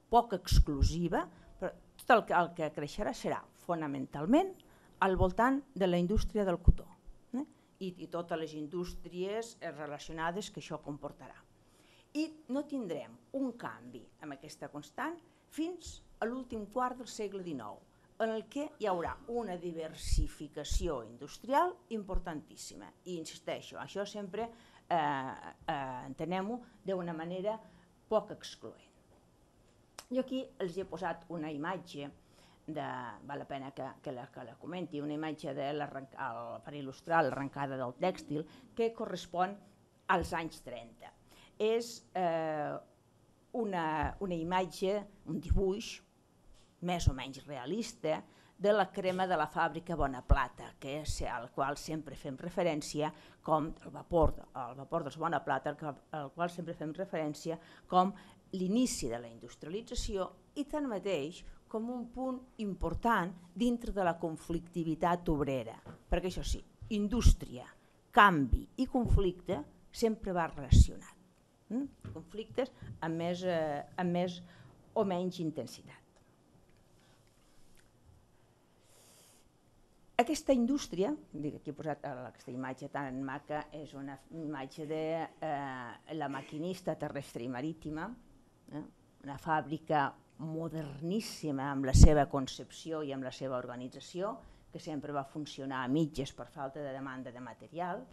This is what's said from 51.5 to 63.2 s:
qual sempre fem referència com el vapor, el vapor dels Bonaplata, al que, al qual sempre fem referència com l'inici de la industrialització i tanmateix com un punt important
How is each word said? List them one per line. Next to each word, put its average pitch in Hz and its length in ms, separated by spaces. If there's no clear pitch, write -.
qual 143 240
sempre 156 400
fem 135 200
referència 151 760
com 156 240
el - 80
vapor, 147 400
el 127 240
vapor 139 260
dels 147 120
Bonaplata, 147 560
al 143 40
que, 151 160
al 139 160
qual 175 160
sempre 170 240
fem 160 240
referència 160 640
com 185 260
l'inici 196 580
de 117 80
la 120 100
industrialització 185 1000
i 285 80
tanmateix 196 800
com 226 240
un 240 220
punt 254 260
important 180 720